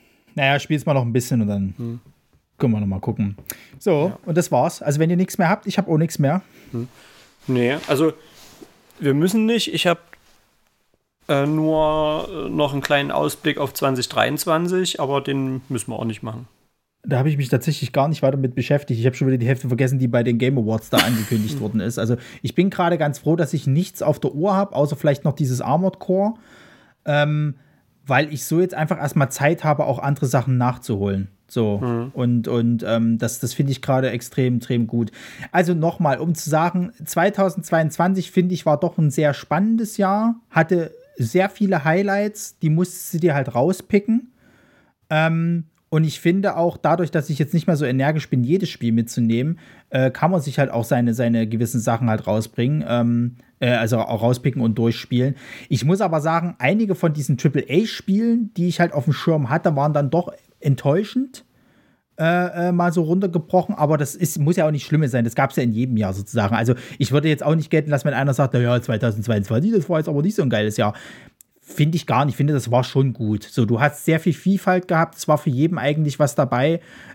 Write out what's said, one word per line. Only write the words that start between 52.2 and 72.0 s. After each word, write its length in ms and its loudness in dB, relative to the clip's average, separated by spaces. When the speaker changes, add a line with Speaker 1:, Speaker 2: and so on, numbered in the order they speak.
Speaker 1:
rausbringen, 600 -2
ähm, 500 0
äh, 120 2
also 260 0
auch 240 -2
rauspicken 400 0
und 140 2
durchspielen. 600 0
Ich 160 -2
muss 160 2
aber 220 0
sagen, 380 -2
einige 340 2
von 180 0
diesen 280 -2
Triple-A-Spielen, 1120 0
die 140 0
ich 120 -2
halt 140 2
auf 120 -2
dem 80 2
Schirm 360 0
hatte, 260 0
waren 180 2
dann 180 0
doch 200 0
enttäuschend, 800 0
äh, 480 0
äh, 60 2
mal 180 2
so 120 2
runtergebrochen, 720 0
aber 240 2
das 160 -2
ist, 260 -2
muss 180 2
ja 100 2
auch 40 2
nicht 140 -4
schlimm 220 2
sein, 160 2
das 120 -2
gab's 200 0
ja 80 0
in 80 2
jedem 240 -2
Jahr 180 0
sozusagen. 400 -2
Also 220 2
ich 160 0
würde 160 2
jetzt 140 0
auch 120 2
nicht 140 -2
gelten 200 0
lassen, 140 0
wenn 100 0
einer 200 0
sagt, 200 2
„Na 60 2
ja, 220 2
zweitausendzweiundzwanzig, 920 0
das 180 0
war 100 2
jetzt 100 -4
aber 120 0
nicht 140 0
so 60 0
ein 80 2
geiles 260 0
Jahr.“ 180 0
Finde 340 0
ich 100 -2